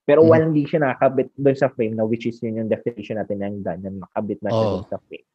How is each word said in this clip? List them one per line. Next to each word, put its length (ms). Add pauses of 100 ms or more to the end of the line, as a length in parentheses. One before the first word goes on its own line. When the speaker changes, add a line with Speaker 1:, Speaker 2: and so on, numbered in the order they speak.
Speaker 1:
pero 220
Speaker 2:
Mhm. 80
Speaker 1:
walang, 200
di 140
siya 180
nakakabit 480
dun 220
sa 160
frame 240
na, 80
which 240
is 160
yun 160
yung 140
definition 480
natin 180
ng 240
done, 220
yung 160
nakabit 420
na 80
siya 140
Speaker 2:
Oo. 160
Speaker 1:
dun 100
sa 100
frame. 360